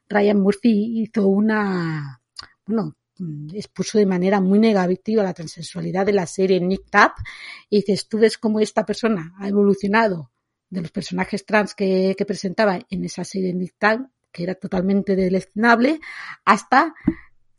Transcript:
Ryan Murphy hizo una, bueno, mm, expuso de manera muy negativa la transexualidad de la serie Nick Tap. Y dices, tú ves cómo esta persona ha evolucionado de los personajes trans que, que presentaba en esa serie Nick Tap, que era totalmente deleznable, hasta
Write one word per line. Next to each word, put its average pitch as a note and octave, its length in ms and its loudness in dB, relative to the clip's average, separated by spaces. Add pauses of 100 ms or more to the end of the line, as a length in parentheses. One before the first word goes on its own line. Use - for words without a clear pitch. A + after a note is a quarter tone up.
Ryan G3+ 320 2
Murphy A3 640 2
hizo G3+ 260 0
una, F#3 920 0 (460)
bueno, G3 300 -4 (220)
mm, D3+ 360 -10
expuso - 440 -8
de G#3 80 4
manera F#3+ 340 2
muy F#3+ 180 4
negativa G#3+ 640 2
la F#3 100 -2
transexualidad E3 720 -8
de G3+ 80 2
la F#3+ 140 0
serie F#3+ 340 0
Nick F#3 300 -4
Tap. G#3 220 6 (580)
Y G#3 60 2
dices, G3 320 0
tú A3 100 -4
ves A3 180 4
cómo G#3+ 220 -2
esta G#3+ 260 0
persona G3 540 -2
ha G3 80 -10
evolucionado G3+ 840 2 (380)
de F#3 100 -6
los E3 100 -8
personajes F#3 560 -6
trans G3+ 300 0
que, F#3+ 420 0
que G3 80 -2
presentaba G3 540 -2 (100)
en F3+ 140 -6
esa F3+ 180 -10
serie F#3 320 -4
Nick F3+ 240 -6
Tap, A3 220 2 (320)
que E3+ 100 -10
era F3+ 140 -6
totalmente G3 580 0
deleznable, A3+ 840 2 (440)
hasta C4+ 500 2 (640)